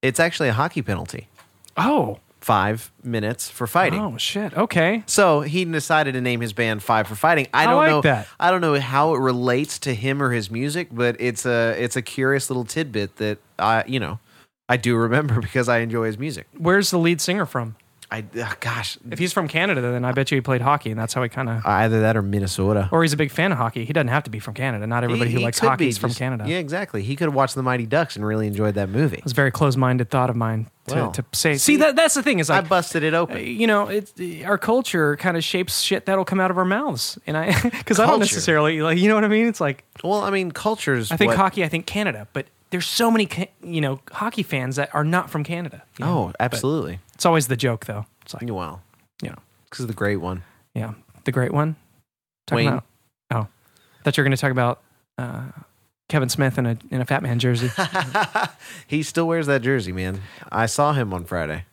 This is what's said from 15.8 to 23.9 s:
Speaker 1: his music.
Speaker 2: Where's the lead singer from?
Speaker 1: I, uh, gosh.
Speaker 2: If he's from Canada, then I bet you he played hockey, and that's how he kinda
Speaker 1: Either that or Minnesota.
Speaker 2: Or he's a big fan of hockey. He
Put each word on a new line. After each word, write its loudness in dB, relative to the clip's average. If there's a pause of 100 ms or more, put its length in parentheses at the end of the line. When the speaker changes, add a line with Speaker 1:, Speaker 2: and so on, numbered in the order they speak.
Speaker 1:
his -4
music. -8 (100)
Speaker 2:
Where's 2
the 2
lead 2
singer -2
from? -6 (340)
Speaker 1:
I, -8 (160)
uh, -4
gosh. -6 (120)
Speaker 2:
If -10
he's -2
from 0
Canada, 0
then -2
I 0
bet 0
you 2
he 2
played 0
hockey, 0
and -4
that's -4
how 0
he -2
kinda -4
Speaker 1:
Either 4
that 4
or 2
Minnesota. 0
Speaker 2:
Or 4
he's 2
a -2
big 0
fan 0
of 0
hockey. -4
He -8